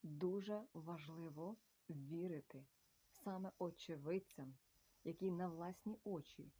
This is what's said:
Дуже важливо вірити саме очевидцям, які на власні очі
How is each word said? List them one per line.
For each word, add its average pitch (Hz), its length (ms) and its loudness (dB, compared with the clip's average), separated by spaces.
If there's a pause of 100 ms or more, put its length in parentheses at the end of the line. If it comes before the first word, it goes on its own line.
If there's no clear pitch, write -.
Дуже 190 600 2 (100)
важливо 165 840 -4 (320)
вірити 151 760 -2 (460)
саме 190 480 0
очевидцям, 156 960 0 (460)
які 175 280 4
на 175 160 4
власні 175 560 -2
очі - 560 -4